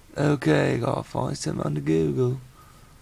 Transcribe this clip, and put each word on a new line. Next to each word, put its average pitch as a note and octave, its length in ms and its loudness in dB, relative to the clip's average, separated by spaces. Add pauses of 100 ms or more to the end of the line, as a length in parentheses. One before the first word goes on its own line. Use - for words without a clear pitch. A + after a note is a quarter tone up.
(180)
Okay, D3 640 2
gotta - 240 -2
find C3+ 340 -4
something - 260 -4
on D3 120 -2
the D3 60 -4
Google. C#3 600 0 (600)